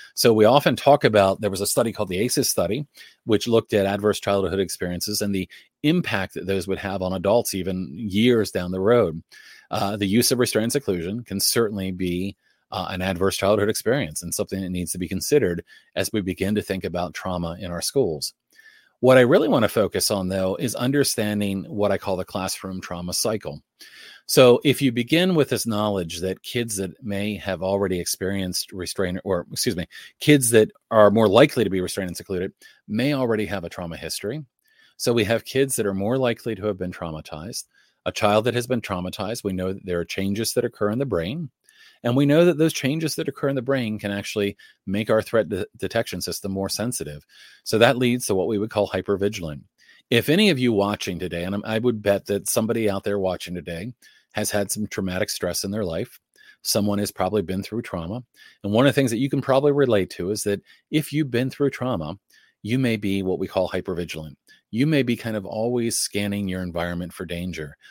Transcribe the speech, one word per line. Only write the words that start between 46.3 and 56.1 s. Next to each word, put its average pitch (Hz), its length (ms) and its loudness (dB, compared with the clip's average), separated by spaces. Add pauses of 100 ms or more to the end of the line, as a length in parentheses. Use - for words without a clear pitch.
more 98 160 -2
sensitive. 85 580 -6 (380)
So - 140 0
that 120 200 4
leads 123 280 0
to 101 100 0
what 92 140 0
we 110 80 0
would 107 120 -2
call 104 200 -2
hypervigilant. 95 720 -4 (480)
If 120 180 2
any 190 220 4
of 139 100 2
you 120 140 2
watching 101 440 0
today, 87 280 -6
and 98 100 -4
I'm, 101 80 -6
I 110 160 -2
would 113 220 0
bet 101 240 2
that 101 240 -2
somebody 113 400 0
out 98 160 -4
there 101 140 0
watching 90 360 -4
today 87 380 -8 (400)
has 107 180 -2
had 101 180 -2
some 104 160 -4
traumatic 95 440 -4
stress - 340 -4
in 98 80 -4
their 107 140 -4
life, 85 340 -6 (420)